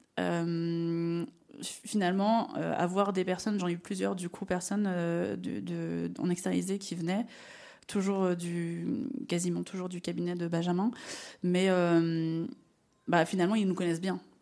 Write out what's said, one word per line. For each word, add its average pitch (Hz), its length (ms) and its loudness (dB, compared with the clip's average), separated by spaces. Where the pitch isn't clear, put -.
Euh, 170 1080 0
finalement, 196 960 0
euh, 165 200 -2
avoir 190 340 2
des 185 140 0
personnes, 185 340 0
j'en 185 80 0
ai 175 60 2
eu 170 40 -2
plusieurs, 196 380 -2
du 180 140 -6
coup, - 160 -10
personnes, 196 420 0
euh, 175 480 0
de, 180 240 -6
de, 170 600 -4
en 180 100 0
externalisé 180 480 0
qui 196 180 -8
venaient, 180 300 -2
toujours, 196 360 2
euh, 180 120 4
du, 170 500 -4
quasiment 175 360 0
toujours 185 260 -6
du 180 100 -8
cabinet 175 360 -2
de 175 120 -2
Benjamin. 175 440 2
Mais, 180 280 4
euh, 165 760 4
bah, 165 180 6
finalement, 185 300 2
ils 208 120 4
nous 185 80 2
connaissent 170 260 0
bien, 185 200 -2